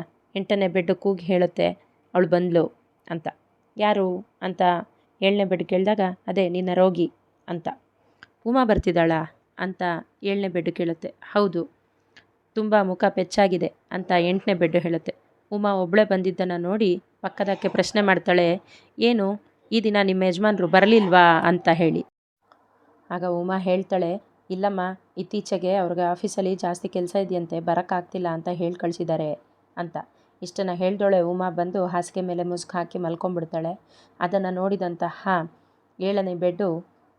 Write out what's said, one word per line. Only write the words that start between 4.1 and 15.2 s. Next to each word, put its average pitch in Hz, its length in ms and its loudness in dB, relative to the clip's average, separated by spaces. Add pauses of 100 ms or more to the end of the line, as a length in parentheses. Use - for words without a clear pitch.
ಅಂತ 180 200 -6 (600)
ಏಳನೇ 196 240 2
ಬೆಡ್ 185 180 -2
ಕೇಳಿದಾಗ, 190 360 0 (280)
"ಅದೇ 185 220 0
ನಿನ್ನ 185 240 -2
ರೋಗಿ" 180 400 2 (340)
ಅಂತ. 170 200 -8 (760)
"ಉಮಾ 254 200 2
ಬರ್ತಿದ್ದಾಳಾ?" 165 720 0 (240)
ಅಂತ 185 240 -6 (400)
ಏಳನೇ 202 240 -2
ಬೆಡ್ 170 240 -2
ಕೇಳುತ್ತೆ. 170 420 -6 (200)
"ಹೌದು, 185 360 0 (840)
ತುಂಬ 214 280 0
ಮುಖ 185 280 -2
ಪೆಚ್ಚಾಗಿದೆ" 185 640 0 (180)
ಅಂತ 185 280 -6
ಎಂಟನೇ 185 340 0
ಬೆಡ್ 170 220 0
ಹೇಳುತ್ತೆ. 170 400 -2 (360)